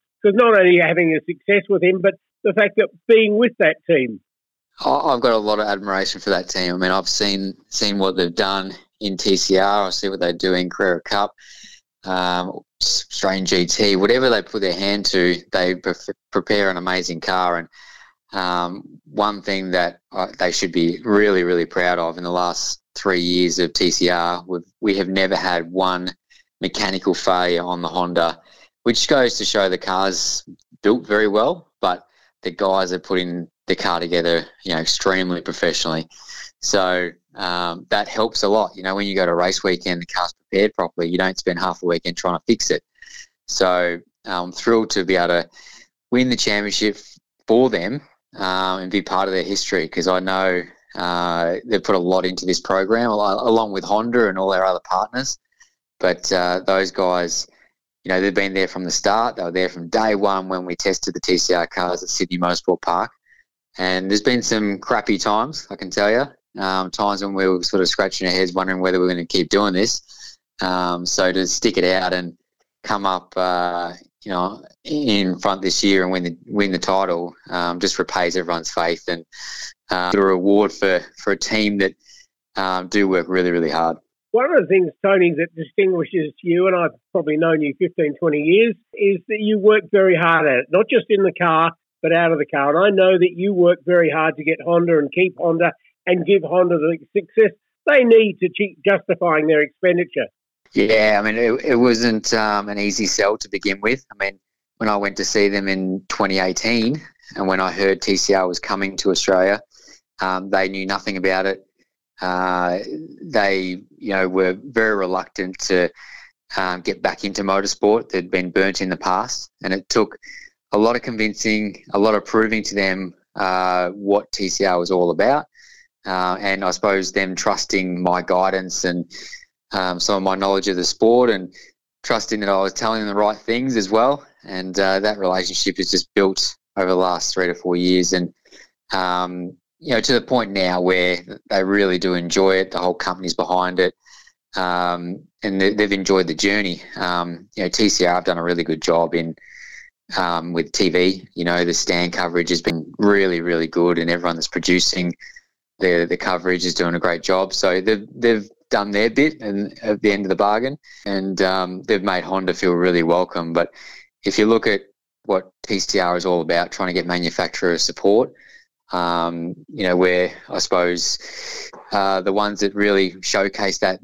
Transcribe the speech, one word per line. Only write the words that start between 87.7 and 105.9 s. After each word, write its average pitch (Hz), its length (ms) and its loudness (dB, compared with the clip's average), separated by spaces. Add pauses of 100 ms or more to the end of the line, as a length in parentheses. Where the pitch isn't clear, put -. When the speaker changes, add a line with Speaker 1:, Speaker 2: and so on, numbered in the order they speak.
Speaker 1:
fifteen, 165 400 -2
twenty 151 220 0
years, 196 340 4 (180)
is 196 260 2 (100)
that 214 100 -4
you 214 200 0
work 208 320 4
very 190 240 4
hard 165 320 4
at 127 120 4
it, 131 100 -2
not 190 220 2
just 233 180 2
in 202 140 2
the 175 100 2
car, 165 400 2 (300)
but 160 100 0
out 170 200 4
of 156 60 2
the 147 80 -2
car. 147 300 0
And - 20 4
I 202 120 4
know 190 260 6
that 175 180 4
you 190 200 -2
work 175 320 6
very 170 240 4
hard 160 260 0
to 147 80 -10
get 160 180 0
Honda 170 360 4
and 143 120 0
keep 185 280 0
Honda 165 340 2 (320)
and 180 220 2
give 196 160 4
Honda 175 340 2
the 165 220 0 (180)
success 202 360 2 (340)
they 277 180 6
need 220 360 6
to 180 100 2
keep 190 340 -4
justifying 175 640 2
their 156 160 4
expenditure. 175 640 0 (460)
Speaker 2:
Yeah, 107 460 4
I 101 40 2
mean, 110 160 0
it, 120 260 2
it 135 120 2
wasn't, 117 580 2
um, 104 340 0
an 104 100 -8
easy 101 280 -2
sell 104 320 2
to - 100 -14
begin 98 320 -4
with. 120 320 -2
I 104 100 -10
mean, 98 160 -4 (400)
when 110 100 -2
I 104 80 2
went 101 200 -2
to - 80 -4
see 101 240 2
them 98 200 -2
in 95 400 -4